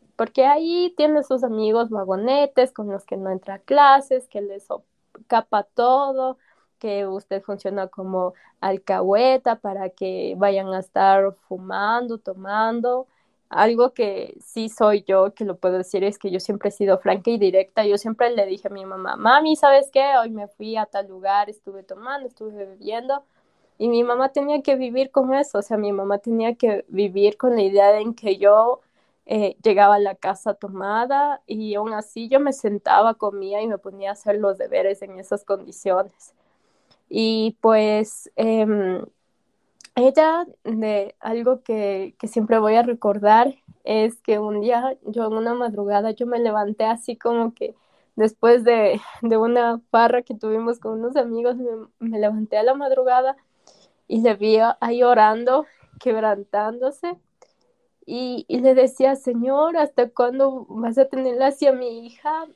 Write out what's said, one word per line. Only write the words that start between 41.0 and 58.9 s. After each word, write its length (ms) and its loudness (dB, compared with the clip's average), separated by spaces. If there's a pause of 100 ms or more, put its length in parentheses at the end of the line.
algo 440 -2
que, 560 -6
que 80 -8
siempre 320 0
voy 160 2
a 80 6
recordar, 720 2 (280)
es 380 -2
que 180 0
un 220 -4
día 440 -2
yo 220 -4
en 60 -6
una 200 -2
madrugada 580 -2
yo 160 -6
me 120 -4
levanté 460 -2
así 320 -6
como 360 -2
que 220 -10 (400)
después 480 4
de, 380 2 (200)
de 160 0
una 420 0 (120)
farra 320 4
que 120 -12
tuvimos 440 -4
con 200 -8
unos 180 -6
amigos, 400 -2
me, 120 -8 (300)
me 200 -6
levanté 380 -2
a 60 0
la 120 2
madrugada 640 0 (720)
y 140 -2
le 140 2
vi 220 2
a-, 240 2
ahí 220 0
orando, 640 4 (340)
quebrantándose, 1200 -4 (880)
y, 420 -8
y 120 -4
le 160 4
decía, 400 4